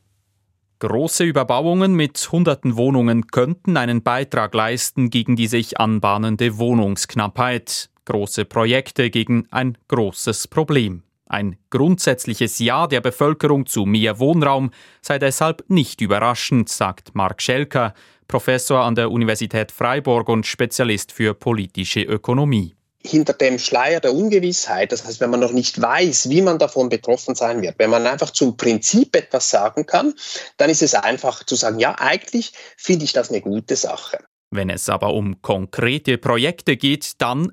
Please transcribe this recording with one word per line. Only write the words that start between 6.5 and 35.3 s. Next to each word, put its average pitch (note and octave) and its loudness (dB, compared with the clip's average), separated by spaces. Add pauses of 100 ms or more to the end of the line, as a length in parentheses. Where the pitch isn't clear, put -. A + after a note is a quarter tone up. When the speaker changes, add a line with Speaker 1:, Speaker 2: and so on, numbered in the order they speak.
Speaker 1:
Wohnungsknappheit. A#2 -2 (160)
Große G#2 -4
Projekte B2 0
gegen A#2 0
ein B2+ -2 (100)
großes A2 -2
Problem. B2+ 0 (220)
Ein G2+ -4 (140)
grundsätzliches B2+ 0
Ja B2+ 0
der C3+ 0
Bevölkerung D3 2
zu G2+ -2
mehr G#2+ 2
Wohnraum C#3 2 (300)
sei - -2
deshalb D3 0
nicht E3 2
überraschend, A2 0
sagt - -6
Marc F#2+ -2
Schelker, B2+ -2 (320)
Professor B2+ 0
an A#2 0
der A#2 0
Universität A2 -2
Freiburg A#2+ 0
und A2 2
Spezialist A#2 -2
für G#2+ 0
politische G2+ -2
Ökonomie. A#2 0 (260)
Speaker 2:
Hinter D3+ 2
dem B2+ 0
Schleier C#3+ 0
der B2+ 2
Ungewissheit, F3+ 0
das - -6
heißt, A2+ -10
wenn A#2+ 0
man B2 2
noch A#2+ 2
nicht B2 0
weiß, C3+ 2
wie E3+ 4
man E3+ 2
davon C3+ 2
betroffen A#2+ -2
sein A#2 -2
wird, - -6
wenn A2 4
man A#2 2
einfach D3 -2
zum B2 0
Prinzip B2 2
etwas - 0
sagen - 0
kann, C#4+ 0 (420)
dann - 4
ist D#3+ 2
es C#3+ 4
einfach A#2+ -2
zu - -4
sagen, A2+ -2
„Ja, B2 0
eigentlich G3 -2 (240)
finde E3+ 0
ich - -2
das B2 0
eine G#2+ -2
gute G#2 -4
Sache.“ - -6 (320)
Speaker 1:
Wenn G2 -4
es F2 -4
aber G2+ 0
um G2+ -4